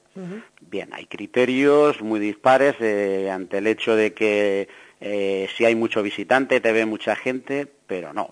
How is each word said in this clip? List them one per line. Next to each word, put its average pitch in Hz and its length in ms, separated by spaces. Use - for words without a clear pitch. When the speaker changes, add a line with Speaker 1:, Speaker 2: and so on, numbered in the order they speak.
Speaker 1:
Ujú. 190 280
Speaker 2:
Bien, - 340
hay - 140
criterios 127 960
muy 107 160
dispares, 127 600
eh, 98 500
ante 92 260
el 101 80
hecho 110 300
de 107 180
que, 104 540
eh, 98 580
si 117 80
hay 113 80
mucho 113 300
visitante, 123 580
te 113 100
ve 110 140
mucha 107 300
gente, 135 500
pero 85 260
no, 98 180